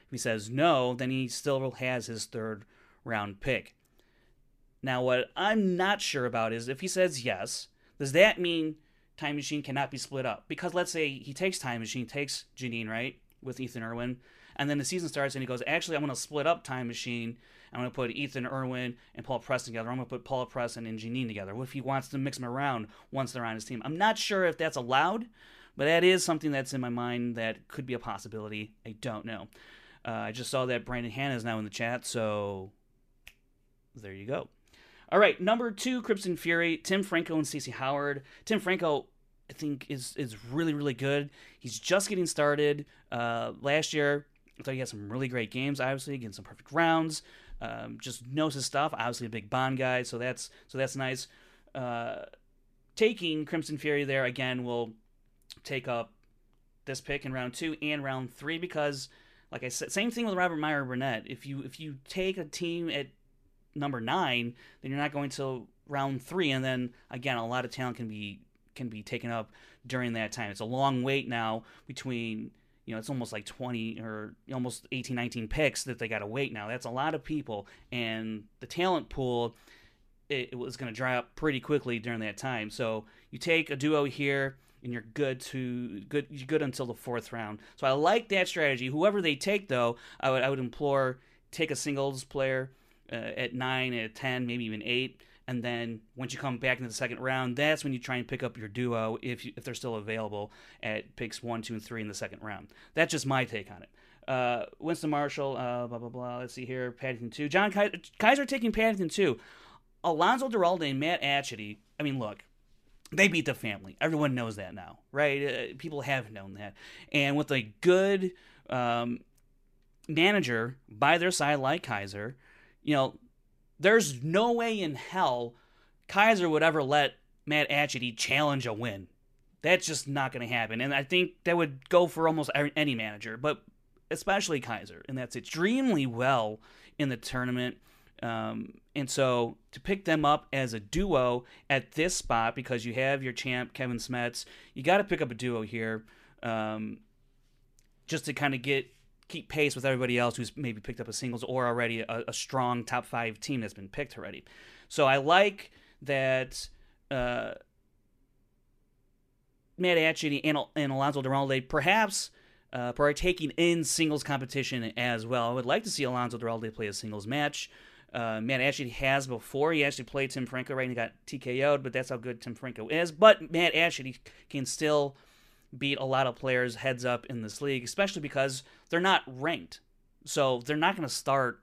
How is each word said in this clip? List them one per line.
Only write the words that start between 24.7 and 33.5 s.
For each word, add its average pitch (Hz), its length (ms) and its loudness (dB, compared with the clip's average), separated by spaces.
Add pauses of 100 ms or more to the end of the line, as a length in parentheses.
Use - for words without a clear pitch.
allowed, 147 500 2 (500)
but 139 100 0
that 165 180 6
is 185 180 8
something 156 300 0
that's 135 200 -2
in 135 80 -2
my 123 80 -2
mind 120 460 -2
that 113 320 -4
could - 180 -10
be 127 100 -4
a 117 40 -2
possibility. 107 760 -8 (120)
I 113 60 -12
don't 107 320 -8
know. 104 240 -8 (560)
Uh, 117 80 -4
I 110 200 -4
just 120 180 -8
saw 131 160 2
that 120 180 -2
Brandon 120 260 -6
Hanna 135 240 -2
is 113 100 -4
now 113 140 -2
in 107 60 -4
the 104 60 -8
chat, 120 360 -4
so 104 640 -2 (1300)